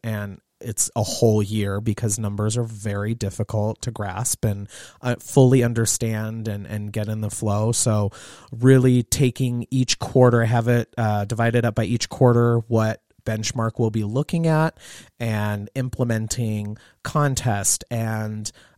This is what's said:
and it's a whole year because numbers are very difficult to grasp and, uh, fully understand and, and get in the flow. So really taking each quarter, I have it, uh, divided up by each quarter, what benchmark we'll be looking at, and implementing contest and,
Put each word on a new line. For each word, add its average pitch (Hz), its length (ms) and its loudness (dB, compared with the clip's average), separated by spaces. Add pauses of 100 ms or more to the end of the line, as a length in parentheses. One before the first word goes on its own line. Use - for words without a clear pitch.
and 104 360 -8 (200)
it's - 340 -4
a 110 80 0
whole 107 400 2
year 101 380 -2
because 107 400 -4
numbers 104 360 -2
are 120 60 0
very 104 520 -6
difficult 107 680 -4
to - 80 -6
grasp 104 540 -6
and, 101 240 -4 (320)
uh, 123 180 -2
fully 131 460 6
understand 113 800 -2
and, 101 220 -6
and 104 240 -8
get 107 160 -4
in 110 120 -4
the 107 100 -2
flow. 110 420 0
So 104 400 0 (400)
really 127 500 6
taking 123 720 -2
each 127 260 -2
quarter, 123 440 4
I 113 40 2
have 117 220 2
it, 120 280 0
uh, 104 280 0
divided 117 400 0
up 117 100 -2
by 113 100 0
each 113 240 -2
quarter, 120 500 4 (100)
what 110 340 0 (240)
benchmark 113 520 -2
we'll 113 120 2
be 107 140 -2
looking 147 420 -2
at, 160 320 2 (400)
and 104 560 -2
implementing 110 1000 -4 (260)
contest 127 880 0
and, 110 600 -4 (280)